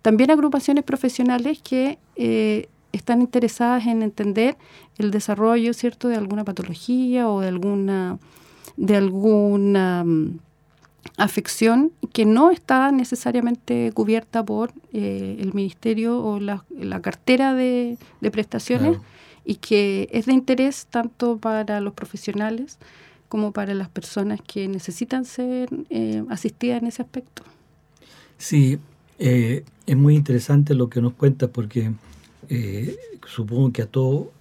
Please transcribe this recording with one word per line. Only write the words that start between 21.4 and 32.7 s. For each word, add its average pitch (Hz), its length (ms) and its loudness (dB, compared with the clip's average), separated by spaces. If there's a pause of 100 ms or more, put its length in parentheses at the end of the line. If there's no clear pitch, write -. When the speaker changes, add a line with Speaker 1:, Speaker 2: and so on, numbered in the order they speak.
Speaker 1:
los 202 120 -6
profesionales 214 840 -8 (520)
como 214 220 -2
para 202 220 -6
las 196 160 -6
personas 196 560 -6
que 196 220 -8
necesitan 214 580 -6
ser, 254 440 -6 (200)
eh, 220 400 -4
asistidas 240 520 -4
en 233 60 -4
ese 233 140 -8
aspecto. - 420 -14 (920)
Speaker 2:
Sí, 143 400 4 (420)
eh, 127 440 2 (240)
es 135 100 2
muy 147 180 8
interesante 143 600 2
lo 123 140 0
que 120 120 -2
nos 120 120 0
cuentas 135 380 2
porque, 110 400 -4 (580)
eh, 113 460 -6 (300)